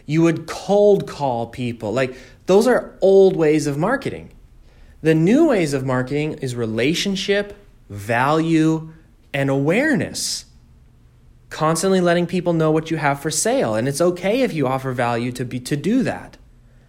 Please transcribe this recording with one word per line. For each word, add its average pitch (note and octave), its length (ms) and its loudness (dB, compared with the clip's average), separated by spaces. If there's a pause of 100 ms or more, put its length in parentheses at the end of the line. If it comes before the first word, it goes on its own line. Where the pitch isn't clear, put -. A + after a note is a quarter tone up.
You D#3 180 0
would E3 220 0
cold G3+ 640 2
call A#2+ 400 -4
people. A#2 460 -6
Like, B2+ 220 -2 (300)
those G#3 220 6
are A#3 340 0
old F#3+ 340 6
ways D#3 300 2
of C#3 120 -4
marketing. D#3+ 560 -4 (680)
The D#3+ 140 4
new A3+ 320 4
ways F3+ 260 2
of C3 120 -2
marketing C3+ 480 -2
is B2+ 200 -8
relationship, E3+ 1000 -2 (340)
value, D#3 1040 0 (400)
and C#3 160 -2
awareness. D#3 960 -2 (1040)
Constantly E3 520 0
letting F3 260 2
people F3 260 -2
know D#3+ 180 2
what D#3+ 200 0
you D#3+ 60 -4
have C#3+ 220 -2
for D#3+ 100 -6
sale. F3 460 -2
And A2+ 120 0
it's C#3+ 120 -4
okay F3+ 420 0
if A3+ 120 -2
you C#3+ 140 -2
offer C3 240 -4
value A#2+ 420 -2
to C3 100 -6
be, B2 160 -8
to C3+ 160 -4
do F#3+ 280 0
that. G2 340 -8 (520)